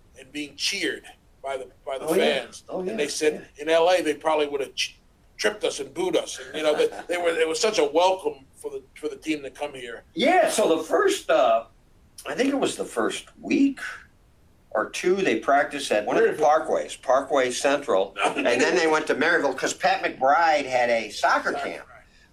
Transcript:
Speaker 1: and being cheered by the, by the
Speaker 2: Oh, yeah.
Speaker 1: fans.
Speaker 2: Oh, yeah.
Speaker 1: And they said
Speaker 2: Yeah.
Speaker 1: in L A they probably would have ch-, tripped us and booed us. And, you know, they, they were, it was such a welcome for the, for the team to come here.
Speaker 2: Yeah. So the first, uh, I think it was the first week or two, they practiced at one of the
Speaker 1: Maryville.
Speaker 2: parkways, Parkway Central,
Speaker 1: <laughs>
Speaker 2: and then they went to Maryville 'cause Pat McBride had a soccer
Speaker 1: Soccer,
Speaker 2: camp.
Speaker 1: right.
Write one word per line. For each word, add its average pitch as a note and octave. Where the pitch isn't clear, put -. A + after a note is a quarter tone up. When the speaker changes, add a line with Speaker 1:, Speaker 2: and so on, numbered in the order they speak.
Speaker 1:
and C3
being D3
cheered D3+
by C3+
the, B2+
by C3+
the -
Speaker 2:
Oh, -
yeah. C#3+
Speaker 1:
fans. -
Speaker 2:
Oh, F3+
yeah. F#3+
Speaker 1:
And A3
they C#3+
said D3+
Speaker 2:
Yeah. C#3+
Speaker 1:
in D3+
L E3
A F3+
they D3+
probably D3+
would C#3+
have B2+
ch-, -
tripped -
us -
and C3+
booed F3
us. -
And, B2+
you D#3
know, D3+
they, D#3+
they F3
were, F3
it D#3+
was D#3+
such G#3+
a D#3
welcome E3+
for -
the, C3+
for D3+
the C#3+
team D3+
to C3
come C#3+
here. A#2+
Speaker 2:
Yeah. E4
So E3
the -
first, -
uh, A#2+
I C3+
think B3
it C#4
was -
the G2
first G2+
week -
or A2
two, F3+
they D3+
practiced C#3+
at G#2+
one C3
of E3+
the D3+
Speaker 1:
Maryville. D3+
Speaker 2:
parkways, D#2
Parkway C3+
Central, B2
Speaker 1:
<laughs> -
Speaker 2:
and C#3+
then C3
they E3+
went D#3
to C#3+
Maryville C#3+
'cause -
Pat F#3
McBride D#3
had B2+
a A2+
soccer F#3
Speaker 1:
Soccer, -
Speaker 2:
camp. D2+
Speaker 1:
right. -